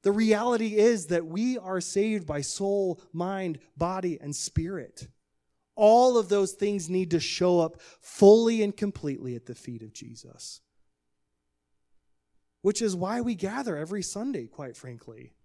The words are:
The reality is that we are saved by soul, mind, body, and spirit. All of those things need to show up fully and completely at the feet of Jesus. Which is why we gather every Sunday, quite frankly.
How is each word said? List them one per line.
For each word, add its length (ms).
The 100
reality 640
is 300
that 180
we 320
are 240
saved 440
by 160
soul, 600
mind, 480
body, 460
and 140
spirit. 720
All 420
of 120
those 240
things 360
need 220
to 80
show 400
up 220
fully 640
and 120
completely 600
at 100
the 100
feet 260
of 120
Jesus. 680
Which 200
is 140
why 260
we 140
gather 420
every 240
Sunday, 460
quite 280
frankly. 580